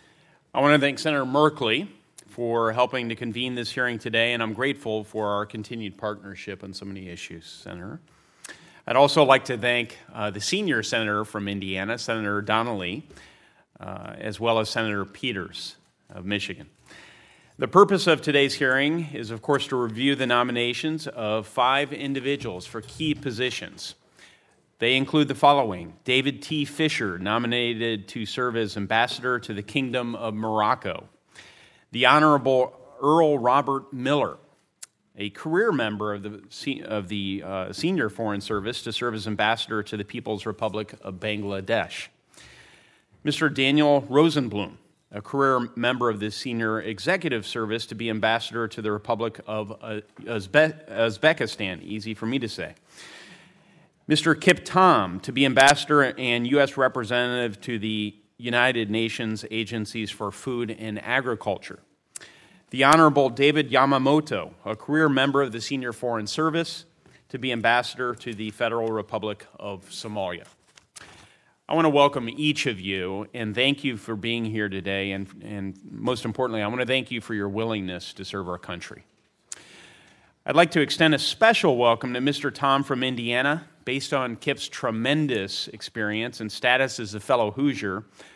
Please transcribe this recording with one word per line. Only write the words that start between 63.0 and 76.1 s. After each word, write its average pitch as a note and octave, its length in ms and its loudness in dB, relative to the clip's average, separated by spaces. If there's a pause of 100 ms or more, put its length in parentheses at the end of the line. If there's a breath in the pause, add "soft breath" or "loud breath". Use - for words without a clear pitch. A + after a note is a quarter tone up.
David C#3 400 4
Yamamoto, C3+ 800 4 (140)
a G#2+ 100 -4
career D3+ 340 2
member C#3 340 4
of B2+ 100 -2
the A2+ 80 -8
Senior B2+ 320 -6
Foreign A2+ 340 -4
Service, D#3+ 600 -2 (420 soft breath)
to C3 100 -10
be B2+ 140 -4
ambassador A#2+ 640 0
to A#2+ 180 -10
the G#2+ 160 -8
Federal A2+ 380 -2
Republic G#2+ 580 -6 (140)
of G2 300 -12
Somalia. G2 560 -8 (1200 loud breath)
I D3 60 -2
want E3 100 4
to D#3 60 4
welcome C#3 400 4
each D3 360 -2
of G#2+ 140 -2
you F#2+ 520 -4
and A2 220 -6
thank C#3 300 2
you B2+ 120 -2
for A2 200 -8
being A#2 280 -4
here G#2+ 240 -2
today, G2 440 -4
and, G2 160 -8 (160)
and G2 340 -8 (100)
most A2+ 360 -4